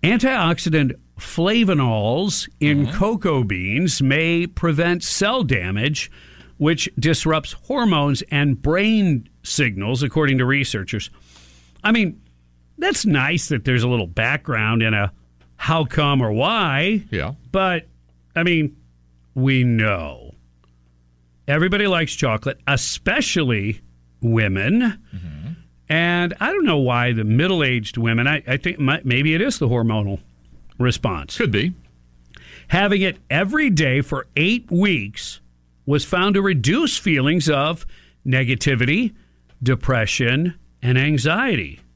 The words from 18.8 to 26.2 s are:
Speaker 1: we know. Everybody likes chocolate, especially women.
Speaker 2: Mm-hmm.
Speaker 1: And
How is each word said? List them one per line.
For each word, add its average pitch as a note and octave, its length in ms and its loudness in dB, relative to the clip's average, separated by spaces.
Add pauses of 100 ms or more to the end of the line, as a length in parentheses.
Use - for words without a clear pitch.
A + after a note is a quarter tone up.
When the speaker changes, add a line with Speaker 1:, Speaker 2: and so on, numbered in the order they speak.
Speaker 1:
we C3 300 2
know. F#2+ 680 0 (1120)
Everybody F#3 400 2
likes E3+ 280 0
chocolate, A#2 520 -2
especially C#3 1120 -2 (400)
women. A2+ 580 2 (360)
Speaker 2:
Mm-hmm. E2+ 360 -12 (360)
Speaker 1:
And F3 520 0